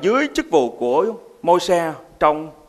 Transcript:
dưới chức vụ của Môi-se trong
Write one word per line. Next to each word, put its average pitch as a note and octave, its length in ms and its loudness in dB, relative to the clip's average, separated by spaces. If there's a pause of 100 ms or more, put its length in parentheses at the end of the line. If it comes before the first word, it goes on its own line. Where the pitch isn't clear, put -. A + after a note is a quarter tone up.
dưới B3+ 320 0
chức - 160 -4
vụ C3 200 2
của B2+ 360 0 (360)
Môi-se E3+ 500 0 (260)
trong D#3 320 0 (180)